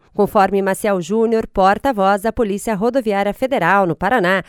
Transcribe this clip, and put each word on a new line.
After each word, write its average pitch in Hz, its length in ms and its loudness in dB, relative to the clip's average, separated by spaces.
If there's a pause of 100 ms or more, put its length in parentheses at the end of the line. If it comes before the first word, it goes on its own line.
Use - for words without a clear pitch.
(140)
Conforme 196 480 2
Maciel 196 380 -2
Júnior, 220 480 -2
porta-voz 202 760 0
da 220 100 -2
Polícia 208 440 -4
Rodoviária 202 580 -2
Federal 202 500 0
no 170 120 -2
Paraná, 190 520 0